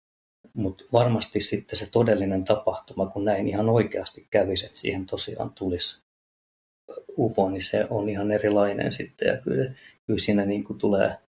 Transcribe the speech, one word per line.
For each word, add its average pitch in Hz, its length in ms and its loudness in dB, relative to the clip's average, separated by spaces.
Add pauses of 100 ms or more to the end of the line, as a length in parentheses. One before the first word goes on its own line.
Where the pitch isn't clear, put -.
(540)
mut 95 400 -4
varmasti 117 460 2
sitten - 400 -4
se 98 120 -8
todellinen 98 520 2
tapahtuma, - 600 -2
kun 101 200 -4
näin 104 220 0
ihan 110 220 0
oikeasti 107 600 0
kävisi, 95 360 2
että - 140 -8
siihen 95 260 -4
tosiaan - 460 -6
tulisi - 500 -4 (1160)
ufo, 110 320 2
niin 95 140 -4
se - 260 0
on 107 200 -2
ihan 104 220 -2
erilainen 104 640 2
sitten, - 340 -4
ja - 100 2
kyllä, 131 340 -2 (360)
kyllä 107 120 0
siinä 104 260 2
niinku 104 280 -2
tulee 104 440 2 (140)